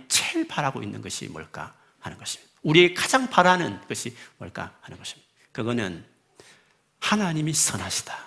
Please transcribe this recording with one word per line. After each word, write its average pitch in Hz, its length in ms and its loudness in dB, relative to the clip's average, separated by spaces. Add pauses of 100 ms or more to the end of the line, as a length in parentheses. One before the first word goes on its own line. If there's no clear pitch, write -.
제일 - 380 0
바라고 135 360 -2
있는 104 200 -8
것이 - 260 -8
뭘까 - 460 -12 (240)
하는 - 180 -12
것입니다. - 360 -12 (100)
우리의 175 320 6
가장 262 340 2
바라는 175 600 4
것이 - 280 -6 (220)
뭘까 - 420 -12
하는 - 160 -18
것입니다. - 320 -16 (240)
그거는 110 520 -4 (960)
하나님이 165 520 0
선하시다. - 640 -2 (100)